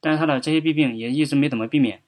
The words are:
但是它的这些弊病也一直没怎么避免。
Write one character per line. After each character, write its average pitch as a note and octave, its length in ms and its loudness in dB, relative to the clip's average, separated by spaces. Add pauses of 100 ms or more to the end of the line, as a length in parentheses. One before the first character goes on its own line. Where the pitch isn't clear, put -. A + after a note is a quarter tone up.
但 D#3 120 0
是 D3+ 60 0
它 E3 60 0
的 C#3 160 0
这 D#3 100 -2
些 D#3+ 80 2
弊 D#3 140 0
病 C3+ 240 0
也 A#2 140 -6
一 D3 140 0
直 C#3+ 100 -4
没 C#3+ 120 4
怎 C3+ 100 -2
么 A2 80 -2
避 D3 140 0
免。 A2+ 280 0